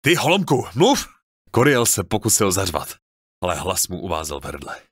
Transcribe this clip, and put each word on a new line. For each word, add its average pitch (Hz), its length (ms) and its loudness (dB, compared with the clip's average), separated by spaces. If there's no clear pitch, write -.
„Ty 160 140 2
holomku, 151 500 0
mluv!“ 214 320 4
Coriel 123 300 4
se - 180 0
pokusil 104 480 2
zařvat, 92 440 -4
ale 87 120 -2
hlas 87 320 -4
mu 90 120 -8
uvázel 78 400 -6
v 69 40 -14
hrdle. 69 360 -12